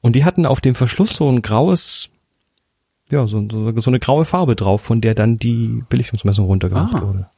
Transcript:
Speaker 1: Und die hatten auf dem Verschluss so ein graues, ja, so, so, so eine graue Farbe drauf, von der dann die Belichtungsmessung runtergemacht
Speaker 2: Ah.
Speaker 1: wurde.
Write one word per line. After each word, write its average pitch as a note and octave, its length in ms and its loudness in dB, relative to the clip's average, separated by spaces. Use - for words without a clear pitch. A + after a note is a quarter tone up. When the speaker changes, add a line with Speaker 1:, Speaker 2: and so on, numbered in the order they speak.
Speaker 1:
Und A#2 120 2
die C#3 100 4
hatten F3 200 2
auf C3+ 160 0
dem B2+ 140 2
Verschluss D3+ 420 0
so D3 120 0
ein B2+ 140 2
graues, D#3 680 -2
ja, A#2 160 0
so, G#2 240 -2
so, A2 300 -4
so B2 100 0
eine B2+ 80 4
graue D3 280 0
Farbe E3+ 280 0
drauf, G2 280 0
von A#2 180 0
der A2 140 0
dann A2+ 240 2
die A#2 500 -2
Belichtungsmessung G#2 560 0
runtergemacht F#2+ 520 0
Speaker 2:
Ah. - 100 -2
Speaker 1:
wurde. F#2+ 200 -4